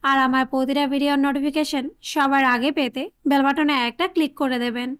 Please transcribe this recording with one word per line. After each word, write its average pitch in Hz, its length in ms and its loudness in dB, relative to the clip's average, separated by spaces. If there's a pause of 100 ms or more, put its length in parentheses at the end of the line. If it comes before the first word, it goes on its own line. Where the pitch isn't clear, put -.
আর 269 160 2
আমার 262 300 2
প্রতিটা 269 380 0
ভিডিওর 285 320 0
নোটিফিকেশন 285 640 0 (260)
সবার 277 340 2 (100)
আগে 247 180 0
পেতে 262 320 -2 (240)
বেল 277 160 4
বাটনে 294 320 2 (120)
একটা 285 200 -4
ক্লিক 320 280 -2
করে 254 240 -2
দেবেন। 240 300 -4 (100)